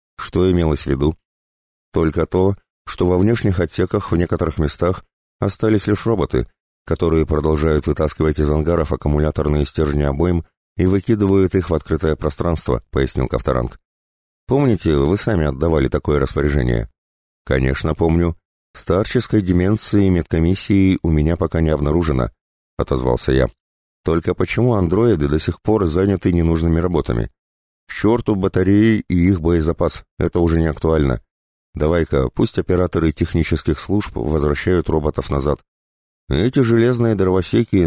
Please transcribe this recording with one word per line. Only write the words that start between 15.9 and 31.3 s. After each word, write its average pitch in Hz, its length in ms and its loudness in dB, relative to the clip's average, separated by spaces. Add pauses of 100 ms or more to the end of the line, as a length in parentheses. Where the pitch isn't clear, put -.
распоряжение?» 65 680 -2 (560)
«Конечно, 67 500 -2
помню. 82 420 0 (360)
Старческой 110 680 -2
деменции 95 640 2
и - 20 4
медкомиссии 92 920 2
у 87 100 0
меня 78 260 2
пока 82 240 -2
не 80 80 0
обнаружено», 73 600 0 (480)
отозвался 64 540 -2
я. 65 180 2 (540)
«Только 82 300 -2
почему 113 400 0
андроиды 92 560 2
до 76 100 0
сих - 220 -4
пор 107 240 0
заняты 90 480 0
ненужными 82 460 2
работами? 71 500 -2 (580)
К - 60 -16
чёрту 113 420 0
батареи 98 720 2
и 87 200 2
их 95 120 2
боезапас, 82 640 0 (140)
это 85 220 -2
уже 82 200 2
не 82 80 0
актуально. 76 540 0 (520)